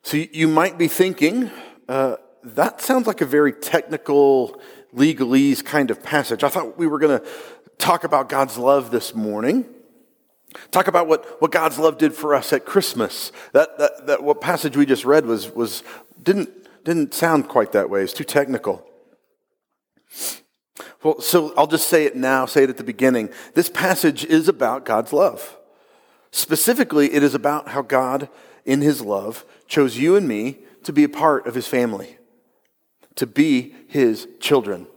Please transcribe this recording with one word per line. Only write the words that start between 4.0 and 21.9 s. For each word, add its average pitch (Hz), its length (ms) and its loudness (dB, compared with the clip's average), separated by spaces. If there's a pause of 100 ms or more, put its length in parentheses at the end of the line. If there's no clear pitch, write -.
legalese 135 720 2
kind 139 260 0
of - 120 -4
passage. 135 400 -2
I 143 60 2
thought 139 280 -6
we 165 120 -2
were 147 100 -2
gonna 139 240 2 (560)
talk 175 240 0
about 147 260 0
God's 131 300 -2
love 127 320 2
this 117 240 -4
morning. 113 520 -2 (1040)
Talk 185 160 2
about 175 200 2
what, - 340 -2
what 156 100 2
God's 156 280 -2
love 156 200 2
did 156 160 2
for 147 200 -2
us 131 180 -2
at 135 120 -2
Christmas." - 680 -2 (200)
That, 151 260 2
that, 147 280 -2
that 139 160 0
what 147 180 0
passage 156 360 -4
we 143 100 4
just 131 180 0
read 143 220 4
was, 113 240 -4
was, 113 320 -6 (400)
didn't, 185 280 0 (340)
didn't 160 300 -2
sound 160 340 0
quite 110 240 0
that 101 180 0
way. 98 120 0
It's 92 100 -4
too 147 120 -10
technical. 127 640 -4 (2250)
Well, 156 180 0
so 160 360 0
I'll 147 100 4
just 156 220 -2
say 160 160 4